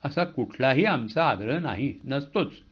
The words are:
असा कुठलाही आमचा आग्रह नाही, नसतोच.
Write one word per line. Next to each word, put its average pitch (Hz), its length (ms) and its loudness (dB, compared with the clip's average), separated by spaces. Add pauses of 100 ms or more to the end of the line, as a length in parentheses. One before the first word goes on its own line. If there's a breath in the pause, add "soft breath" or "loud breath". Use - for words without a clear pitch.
असा 147 200 0
कुठलाही 131 600 2
आमचा 156 440 2
आग्रह 113 300 0
नाही, 135 460 -4
नसतोच. 143 480 -2 (200)